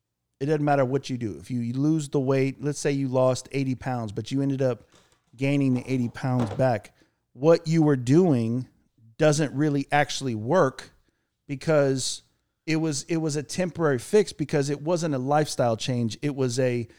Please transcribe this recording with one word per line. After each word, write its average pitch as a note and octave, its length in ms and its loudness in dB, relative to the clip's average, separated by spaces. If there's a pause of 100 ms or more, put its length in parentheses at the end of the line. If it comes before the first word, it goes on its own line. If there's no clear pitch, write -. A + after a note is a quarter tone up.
(400)
it C#3 80 -4
doesn't D3+ 180 0
matter C#3+ 180 4
what C3 280 -2
you B2+ 60 -4
do. G#2 220 -6
If F2+ 120 -12
you A#2+ 220 -4
lose D3 360 0
the D3 100 0
weight, C3+ 440 0
let's C#3+ 160 -4
say D3 120 0
you C#3 160 -2
lost B2+ 440 2
eighty C3+ 240 -2
pounds, A#2+ 360 -6
but A2+ 200 -8
you C3+ 100 -2
ended C#3 220 -2
up B2 200 -2 (520)
gaining C3+ 400 2
the B2 160 -2
eighty B2 180 0
pounds B2+ 420 -2
back, B2 440 -2 (380)
what D#3 340 4
you D#3+ 160 4
were D3 120 4
doing B2+ 720 2 (520)
doesn't D3+ 340 2
really C#3+ 380 -2
actually C3+ 440 -2
work C3 560 0 (560)
because C#3 720 0 (460)
it D#3 80 0
was, D#3 280 -2
it E3+ 140 -2
was D#3+ 180 -2
a D3+ 80 -4
temporary D#3+ 540 -2
fix G#3 360 2
because D3 360 -2
it C#3+ 120 -4
wasn't D#3+ 340 -2
a - 20 -2
lifestyle C3 600 0
change. A#2+ 440 -2
It C#3+ 140 -4
was B2+ 240 -2
a, A#2+ 280 0 (120)